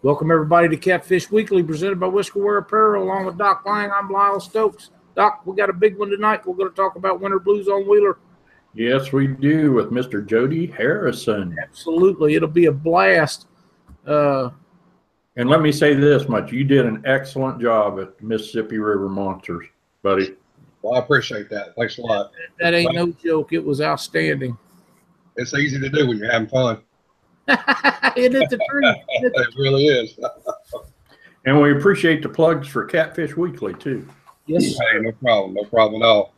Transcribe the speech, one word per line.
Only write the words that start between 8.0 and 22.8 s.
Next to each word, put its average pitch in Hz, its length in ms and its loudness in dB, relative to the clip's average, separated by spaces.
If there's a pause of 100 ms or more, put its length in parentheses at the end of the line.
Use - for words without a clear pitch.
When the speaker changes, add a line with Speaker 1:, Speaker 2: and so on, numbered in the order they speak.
Speaker 2:
Yes, 123 360 0
we 139 140 2
do, 147 480 2
with 110 180 2
Mister 120 300 -4
Jody 135 460 0
Harrison. 113 920 -4
Speaker 1:
Absolutely. 165 760 0
It'll 160 120 0
be 170 180 4
a 156 60 4
blast. 165 760 0 (580)
Uh, 143 460 0 (840)
Speaker 2:
And 123 140 -2
let 160 120 6
me 151 100 2
say 147 240 2
this 139 340 4
much. 107 220 -2
You 127 120 -4
did 135 220 4
an 110 200 -4
excellent 131 540 -4
job 107 400 0
at - 220 -14
Mississippi 110 560 -6
River 104 320 -2
Monsters, 95 560 -8 (380)
buddy. 95 320 0 (480)
Speaker 3:
Well, 113 100 -4
I 123 60 2
appreciate 120 500 -4
that. 101 260 -12
Thanks 117 220 -6
a 123 40 -16
lot. 107 300 -4 (280)
Speaker 1:
That 170 160 0
ain't 170 180 0